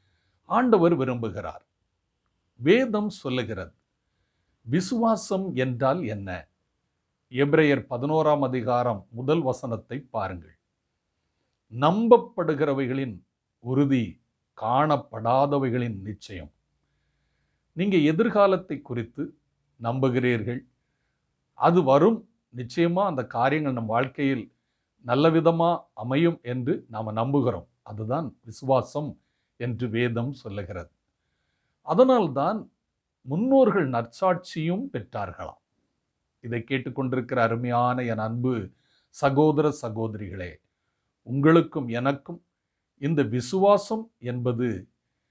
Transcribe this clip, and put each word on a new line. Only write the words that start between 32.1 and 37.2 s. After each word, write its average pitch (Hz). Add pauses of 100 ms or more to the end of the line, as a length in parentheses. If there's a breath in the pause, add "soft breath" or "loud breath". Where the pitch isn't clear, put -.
முன்னோர்கள் 202
நற்சாட்சியும் 175
பெற்றார்களாம். 95 (800)
இதை 117
கேட்டுக்கொண்டிருக்கிற 127